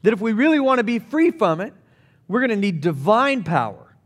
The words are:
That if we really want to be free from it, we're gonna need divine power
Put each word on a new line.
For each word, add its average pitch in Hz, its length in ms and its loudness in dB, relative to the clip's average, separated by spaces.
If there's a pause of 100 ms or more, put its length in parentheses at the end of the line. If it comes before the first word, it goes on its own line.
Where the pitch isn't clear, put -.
That 190 100 4
if 214 80 -2
we 220 140 -2
really 294 260 2
want 262 200 2
to 233 40 0
be 233 160 -2
free 320 320 0
from 175 300 0
it, 208 120 -8 (540)
we're 214 140 -2
gonna 240 140 0
need 196 260 -2
divine 208 600 0
power 127 520 -4 (100)